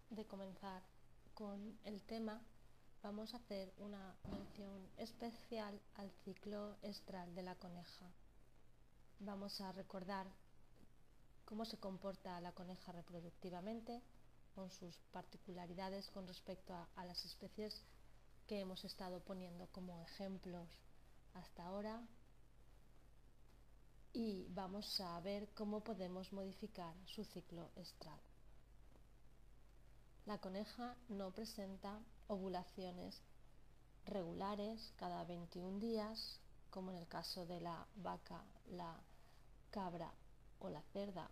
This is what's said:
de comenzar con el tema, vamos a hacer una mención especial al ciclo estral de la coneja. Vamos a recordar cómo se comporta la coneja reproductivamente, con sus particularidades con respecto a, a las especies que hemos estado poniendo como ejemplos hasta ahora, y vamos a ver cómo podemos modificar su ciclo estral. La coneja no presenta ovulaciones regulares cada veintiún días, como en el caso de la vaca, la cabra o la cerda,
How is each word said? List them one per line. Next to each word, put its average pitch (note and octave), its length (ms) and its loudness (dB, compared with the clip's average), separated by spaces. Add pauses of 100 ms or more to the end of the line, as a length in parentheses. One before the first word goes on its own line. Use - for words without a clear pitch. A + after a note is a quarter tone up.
de G#3+ 160 2
comenzar F#3+ 560 0 (540)
con G#3 480 2
el G3+ 180 2
tema, A3+ 400 4 (600)
vamos G#3+ 300 2
a B3 40 -2
hacer G3 400 2
una G3+ 380 -2 (160)
mención G3 680 0
especial A3 840 2 (140)
al G3+ 160 0 (160)
ciclo G#3 560 2
estral F#3 540 0
de F#3 80 2
la F3+ 100 2
coneja. F3 580 -4 (1080)
Vamos G3 420 2
a F#3+ 100 2
recordar F#3+ 540 2 (1200)
cómo A3 200 4
se A3+ 120 2
comporta F#3+ 640 0
la F3 120 0
coneja F#3 400 -2
reproductivamente, F3+ 1080 0 (540)
con F#3+ 160 0
sus F3 260 -6 (140)
particularidades F#3+ 960 0
con F#3+ 180 -2
respecto F#3 460 -2
a, E3+ 220 -2
a F#3 100 0
las F3 180 2
especies - 640 0 (640)
que G#3 120 6
hemos F#3 240 4
estado F#3 360 2
poniendo F3+ 480 0
como F3+ 340 -2
ejemplos F3+ 680 0 (680)
hasta F3+ 320 -6
ahora, G#3+ 400 2 (2000)
y G#3+ 360 6
vamos F#3+ 500 4
a E3+ 220 4
ver G3+ 320 4
cómo G#3 300 6
podemos F#3 500 2
modificar F#3+ 600 0 (100)
su - 180 0
ciclo E3+ 520 -2
estral. - 440 -6 (2000)
La G#3 120 4
coneja G#3+ 580 2 (140)
no G3 220 4
presenta G3+ 680 0 (260)
ovulaciones F#3 920 2 (840)
regulares G3+ 880 4
cada F3 300 4
veintiún F3 540 2
días, A3 600 6 (300)
como F#3+ 220 0
en F#3 60 0
el E3+ 100 -2
caso E3+ 380 2
de F3 140 2
la E3+ 360 2
vaca, F3+ 500 0 (220)
la E3+ 340 0 (680)
cabra F3 440 4 (460)
o F#3+ 100 2
la D#3 120 0 (120)
cerda, G3 380 4